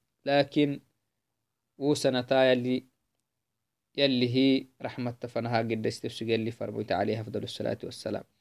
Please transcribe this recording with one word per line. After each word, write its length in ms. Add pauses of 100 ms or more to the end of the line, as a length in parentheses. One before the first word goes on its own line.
(260)
laakin 560 (960)
wuu 180
sanataa 540
yalli, 380 (1080)
yalli 320
hii 400 (120)
rahmatta 480
fanahaa 360
gidda 280
site 180
sugee 240
yalli 180
farmoyti 420
alayhi 280
afdalu 260
salaatu 380
wassalaam. 400 (160)